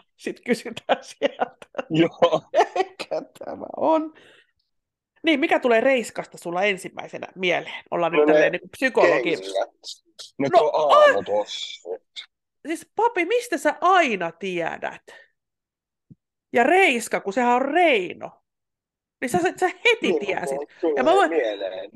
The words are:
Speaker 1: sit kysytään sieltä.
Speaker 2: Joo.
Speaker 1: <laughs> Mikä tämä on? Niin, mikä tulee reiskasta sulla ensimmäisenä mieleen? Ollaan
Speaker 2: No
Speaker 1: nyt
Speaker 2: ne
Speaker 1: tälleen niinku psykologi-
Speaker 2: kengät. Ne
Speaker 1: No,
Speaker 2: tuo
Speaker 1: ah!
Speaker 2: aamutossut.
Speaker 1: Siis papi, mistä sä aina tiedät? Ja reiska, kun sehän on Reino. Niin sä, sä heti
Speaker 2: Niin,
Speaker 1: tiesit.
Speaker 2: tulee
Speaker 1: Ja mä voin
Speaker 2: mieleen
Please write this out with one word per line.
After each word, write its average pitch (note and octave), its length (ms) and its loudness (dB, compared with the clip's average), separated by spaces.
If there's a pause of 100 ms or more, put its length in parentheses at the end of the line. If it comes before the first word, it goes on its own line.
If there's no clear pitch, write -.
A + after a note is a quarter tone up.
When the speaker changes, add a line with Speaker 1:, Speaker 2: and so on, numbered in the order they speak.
(160)
Speaker 1:
sit - 300 -12
kysytään - 540 -4
sieltä. - 680 -8 (240)
Speaker 2:
Joo. D#3+ 520 2 (100)
Speaker 1:
<laughs> - 240 2
Mikä - 460 -6 (220)
tämä - 220 -12 (100)
on? D#4 380 0 (1080)
Niin, D4+ 180 2
mikä E4 180 2
tulee A#3 220 2
reiskasta A#3 580 -2
sulla F3+ 240 -6
ensimmäisenä F3+ 720 -6
mieleen? F3 560 -4
Ollaan E3+ 220 -2
Speaker 2:
No D#3+ 60 2
Speaker 1:
nyt D3+ 80 4
Speaker 2:
ne D#3 60 6
Speaker 1:
tälleen D3+ 200 4
niinku - 240 -10
psykologi- F3 460 2 (140)
Speaker 2:
kengät. F#2+ 340 -6 (680)
Ne C#4 140 -2
Speaker 1:
No, F4+ 60 6
Speaker 2:
tuo A4+ 120 4 (220)
Speaker 1:
ah! C#5+ 100 8
Speaker 2:
aamutossut. - 1000 -2 (640)
Speaker 1:
Siis D#4+ 300 -10
papi, A4 280 0
mistä G#4 340 -2
sä D4 220 0
aina C4 520 2
tiedät? - 720 -8 (1500)
Ja A#3+ 120 2
reiska, C#4+ 560 2
kun G3 120 -6
sehän A#3+ 220 2
on B3+ 80 2
Reino. C#4 840 0 (760)
Niin C4+ 80 -4
sä, F4 100 0 (220)
sä F#4 80 2
heti A4+ 340 0
Speaker 2:
Niin, - 240 -2
Speaker 1:
tiesit. - 320 -6 (220)
Speaker 2:
tulee D#3 160 0
Speaker 1:
Ja - 80 0
mä D#4 80 4
voin F#4+ 180 4
Speaker 2:
mieleen G2+ 640 -4